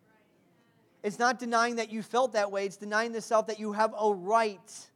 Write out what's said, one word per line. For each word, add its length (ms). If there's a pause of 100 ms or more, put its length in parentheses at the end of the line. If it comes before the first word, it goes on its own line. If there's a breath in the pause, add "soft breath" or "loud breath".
(1040)
It's 160
not 200
denying 380
that 140
you 120
felt 300
that 200
way. 140
It's 100
denying 360
the 100
self 240
that 120
you 140
have 260
a 140
right 840